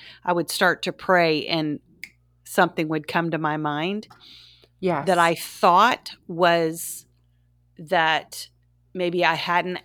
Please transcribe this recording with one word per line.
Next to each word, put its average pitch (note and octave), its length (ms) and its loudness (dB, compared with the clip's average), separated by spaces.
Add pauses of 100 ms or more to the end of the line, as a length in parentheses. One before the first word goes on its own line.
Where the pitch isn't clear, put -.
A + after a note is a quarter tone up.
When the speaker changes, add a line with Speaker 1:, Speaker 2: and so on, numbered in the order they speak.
(240)
Speaker 1:
I - 80 -2
would E3+ 200 -2
start F3+ 320 2
to E3+ 100 -4
pray E3+ 540 2
and D#3 320 -4 (640)
something E3+ 460 0
would D#3 180 -4
come E3+ 240 -2
to D#3+ 80 -2
my D#3 180 -4
mind D#3 500 -6 (720)
Speaker 2:
Yes. E3+ 280 -2
Speaker 1:
that F#3 100 2
I E3+ 180 4
thought - 760 2 (160)
was E3+ 800 -2 (680)
that D#3+ 720 -2 (460)
maybe F3 320 -2
I E3 80 2
hadn't F3 520 -2